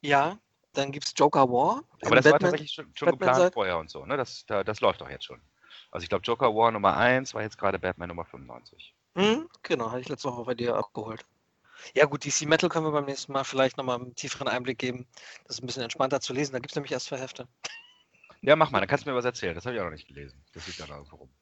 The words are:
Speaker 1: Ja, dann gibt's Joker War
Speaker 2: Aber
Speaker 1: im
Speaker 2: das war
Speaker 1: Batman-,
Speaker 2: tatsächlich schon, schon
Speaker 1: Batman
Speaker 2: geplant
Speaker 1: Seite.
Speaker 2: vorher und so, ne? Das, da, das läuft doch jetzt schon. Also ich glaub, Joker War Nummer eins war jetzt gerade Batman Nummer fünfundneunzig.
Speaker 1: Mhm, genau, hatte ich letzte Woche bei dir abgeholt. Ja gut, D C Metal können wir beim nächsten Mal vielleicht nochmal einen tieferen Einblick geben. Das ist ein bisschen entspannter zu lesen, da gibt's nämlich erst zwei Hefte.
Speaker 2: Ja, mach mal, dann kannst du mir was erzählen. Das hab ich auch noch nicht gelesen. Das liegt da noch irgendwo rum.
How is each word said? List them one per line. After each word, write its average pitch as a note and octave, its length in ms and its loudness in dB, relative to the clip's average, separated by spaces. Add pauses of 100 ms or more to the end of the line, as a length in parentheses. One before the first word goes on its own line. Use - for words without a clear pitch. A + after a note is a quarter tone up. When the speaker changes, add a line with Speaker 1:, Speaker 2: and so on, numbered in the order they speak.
Speaker 1:
Ja, D3 380 2 (340)
dann C#3 180 -2
gibt's C#3+ 240 -8
Joker C#3 360 6
War E3 320 2 (180)
Speaker 2:
Aber - 100 -4
Speaker 1:
im A#2 40 6
Speaker 2:
das B2+ 100 6
war D3+ 80 10
Speaker 1:
Batman-, D3 60 8
Speaker 2:
tatsächlich D#3 340 0
schon, D#3 220 -12
schon D3 120 -2
Speaker 1:
Batman E3+ 120 2
Speaker 2:
geplant C3 200 4
Speaker 1:
Seite. F3+ 140 4
Speaker 2:
vorher F#2 240 0
und D#2+ 140 -6
so, C#2 160 -12
ne? C3 100 -2
Das, - 300 -6
da, G2+ 180 0
das G#2 160 -4
läuft G2 220 2
doch - 80 -14
jetzt C3+ 160 -12
schon. - 160 -18 (480)
Also E2+ 140 -6
ich E2+ 40 -12
glaub, F#2+ 180 -2
Joker A#2 280 0
War A2+ 160 4
Nummer G2 260 2
eins B2+ 380 2
war A2 80 -6
jetzt G#2+ 160 -10
gerade F#2+ 200 0
Batman F2 300 -6
Nummer E2+ 160 -8
fünfundneunzig. - 720 -20 (200)
Speaker 1:
Mhm, A3 360 0 (120)
genau, A#2+ 280 -4
hatte B2 100 -6
ich B2+ 80 -14
letzte C3+ 220 -6
Woche A#2+ 140 -8
bei B2 100 -4
dir A#2+ 220 -2
abgeholt. A2 500 -8 (680)
Ja D3 120 6
gut, C#3+ 180 -4
D D3 60 -6
C D3+ 140 0
Metal D#3+ 240 4
können D#3+ 180 0
wir D#3 40 0
beim D3 140 0
nächsten C#3 280 -8
Mal C3+ 120 0
vielleicht C3+ 320 2
nochmal B2+ 240 -2
einen B2 160 -14
tieferen C3+ 320 -6
Einblick B2 300 -2
geben. B2+ 280 -6 (400)
Das - 100 -10
ist B2 60 -12
ein B2+ 40 -10
bisschen A#2+ 180 -6
entspannter C3 360 -2
zu - 120 -8
lesen, C3+ 200 -2
da C3 60 -4
gibt's - 160 -10
nämlich C#3+ 160 -6
erst B2+ 160 -6
zwei C3+ 120 -8
Hefte. B2+ 280 -12 (960)
Speaker 2:
Ja, D3 140 8
mach D3+ 160 4
mal, G#2 80 4
dann F#2+ 80 0
kannst C#3 180 0
du D3 40 -4
mir B2+ 60 0
was A#2+ 80 0
erzählen. G#2+ 300 -2
Das E2+ 100 -10
hab B2 80 -6
ich A#2 80 -4
auch F#2 40 -4
noch E2 80 -6
nicht D#2 160 -18
gelesen. C#2 340 -18 (100)
Das E2+ 140 -16
liegt F2+ 140 -12
da D2+ 80 -12
noch D2 80 -16
irgendwo C#2+ 200 -20
rum. C#2+ 120 -20 (140)